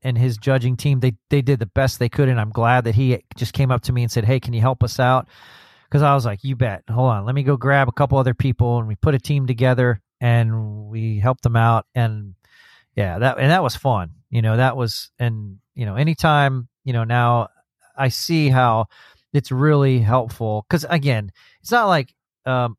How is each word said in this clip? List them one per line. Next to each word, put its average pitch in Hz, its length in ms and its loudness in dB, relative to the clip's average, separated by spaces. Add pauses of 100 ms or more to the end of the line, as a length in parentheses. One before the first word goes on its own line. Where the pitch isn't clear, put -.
and 127 140 -2
his 120 220 2
judging 127 380 0
team, 135 240 0
they, 123 160 0 (140)
they 143 120 2
did 131 160 0
the 107 80 -6
best 131 320 -2
they 120 100 0
could. 139 200 0
And 123 120 0
I'm 107 100 -4
glad 117 340 2
that 113 100 0
he 127 300 0 (120)
just - 160 -6
came 135 200 0
up 120 100 -2
to - 100 -4
me 123 100 0
and 117 100 -2
said, 110 120 -2
"Hey, 127 160 2
can 123 140 -6
you 113 60 0
help 123 240 2
us 120 160 -2
out?" 127 260 2 (640)
'Cause 143 120 2
I 143 120 4
was 135 120 0
like, 101 180 -6
"You 135 120 -4
bet. 110 340 -2
Hold 123 200 2
on. 101 160 -2
Let 127 80 -2
me 143 80 0
go 135 140 0
grab 135 320 2
a - 40 -2
couple 135 260 0
other 127 160 2
people." 120 440 0
And 117 100 -4
we 107 80 -6
put 156 180 0
a 131 40 2
team 143 300 -2
together 123 520 2 (200)
and 110 680 0
we 110 300 -4
helped 123 240 0
them 117 140 2
out. 117 380 2
And 107 400 -4 (600)
yeah, 90 240 -2
that, 127 180 0
and 131 120 4
that 180 140 4
was 123 120 -4
fun. 101 360 -2 (180)
You 117 120 0
know, 110 160 2
that 131 180 0
was, 120 420 -6
and, 107 400 -6 (160)
you 120 120 -6
know, 101 100 -6
anytime, 143 720 0 (160)
you 135 80 -4
know, 117 120 0
now 120 440 0 (480)
I 135 120 0
see 156 420 0
how 120 360 2 (460)
it's 143 200 -2
really 135 480 2
helpful. 113 720 -2
'Cause 156 200 -2
again, 117 420 -2 (300)
it's - 100 -14
not 233 160 2
like, 156 260 0 (320)
um, 123 320 -2